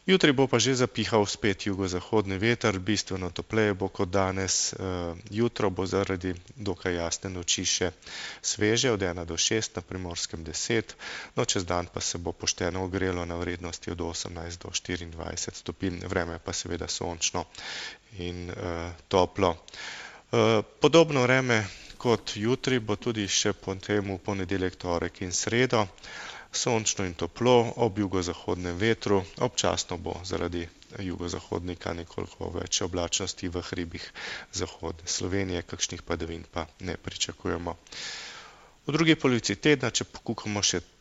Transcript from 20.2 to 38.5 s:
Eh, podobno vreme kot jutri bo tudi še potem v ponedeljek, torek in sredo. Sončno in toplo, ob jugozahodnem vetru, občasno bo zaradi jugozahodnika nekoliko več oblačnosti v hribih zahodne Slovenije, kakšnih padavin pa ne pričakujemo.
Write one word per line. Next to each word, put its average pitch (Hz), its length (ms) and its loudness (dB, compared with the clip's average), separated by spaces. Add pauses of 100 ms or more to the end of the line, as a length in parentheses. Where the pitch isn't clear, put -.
Eh, 123 100 2 (380)
podobno 151 460 6
vreme 123 440 4 (300)
kot - 380 2
jutri 123 460 2
bo 104 160 0
tudi 107 320 -2
še - 260 2
potem 98 540 0
v 95 120 -2
ponedeljek, 95 560 -2
torek 87 460 -2
in 90 100 -4
sredo. 117 540 2 (640)
Sončno 110 580 0
in 87 80 -4
toplo, 117 600 4
ob 107 240 2
jugozahodnem 90 760 0
vetru, 104 440 4 (160)
občasno 87 640 0
bo 85 240 -4
zaradi 87 420 -2 (360)
jugozahodnika 87 920 -4
nekoliko 87 580 -8
več 90 300 -2
oblačnosti 90 680 -2
v 87 160 -4
hribih 87 420 -6 (460)
zahodne 82 560 -6
Slovenije, 92 560 -2
kakšnih - 380 -6
padavin 82 460 -4
pa 82 180 -4 (120)
ne 90 180 -6
pričakujemo. - 800 -4 (1120)